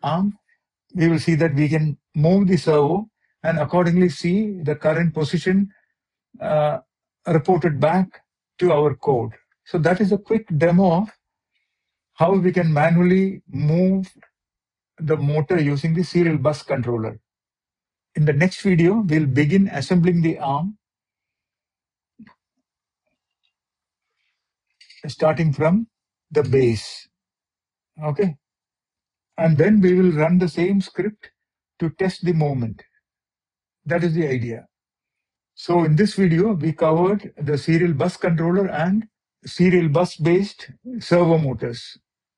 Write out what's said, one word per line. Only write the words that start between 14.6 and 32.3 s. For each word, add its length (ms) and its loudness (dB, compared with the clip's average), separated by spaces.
the 180 -2
motor 420 -2
using 360 -2
the 80 0
serial 340 0
bus 240 -2
controller. 580 -6
In 100 0
the 80 2
next 280 0
video, 460 2
we'll 180 0
begin 440 2
assembling 520 0
the 160 -2
arm, 400 -6
starting 460 0
from 340 0
the 140 0
base. 640 -2
Okay. 320 -2
And 200 2
then 240 4
we 140 4
will 160 4
run 260 2
the 100 2
same 320 -2
script 520 -8
to 100 -2
test 340 -6
the 100 0